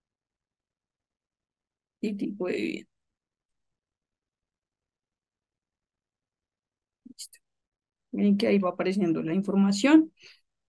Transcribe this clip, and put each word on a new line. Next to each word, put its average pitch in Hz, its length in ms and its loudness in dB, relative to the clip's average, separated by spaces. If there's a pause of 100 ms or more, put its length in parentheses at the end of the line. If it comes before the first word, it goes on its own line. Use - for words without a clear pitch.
(2000)
y 208 140 -4
tipo 196 340 -8
de - 60 -4
vivienda. - 340 -8 (4000)
Listo. - 340 -20 (760)
Miren 202 240 2
que 226 120 0
ahí 202 100 2
va 185 120 -2
apareciendo 175 520 -2
la 160 120 -4
información. 202 800 4 (560)